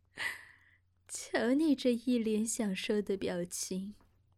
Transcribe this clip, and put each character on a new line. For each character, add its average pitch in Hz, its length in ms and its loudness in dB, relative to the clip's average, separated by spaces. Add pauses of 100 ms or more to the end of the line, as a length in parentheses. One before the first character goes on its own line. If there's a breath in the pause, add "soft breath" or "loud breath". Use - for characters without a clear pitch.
(1080 loud breath)
瞧 247 440 0
你 294 220 4
这 262 160 2
一 240 260 2
脸 220 300 0
享 214 260 0
受 208 280 0
的 196 140 -2
表 180 300 -2
情， 190 480 -6 (440)